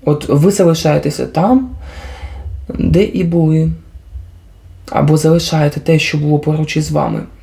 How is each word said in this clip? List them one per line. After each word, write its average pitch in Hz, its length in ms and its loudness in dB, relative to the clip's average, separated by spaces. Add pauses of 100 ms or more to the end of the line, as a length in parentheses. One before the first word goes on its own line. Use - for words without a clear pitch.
От 147 240 0
ви 147 220 4
залишаєтеся 160 760 2
там, 254 440 2 (960)
де - 340 2
і - 220 -2
були. 160 460 2 (1200)
Або 151 260 2
залишаєте 156 640 2
те, 160 180 2
що 151 200 -2
було 147 200 2
поруч 151 380 -2
із 156 140 -2
вами. 117 320 -2 (200)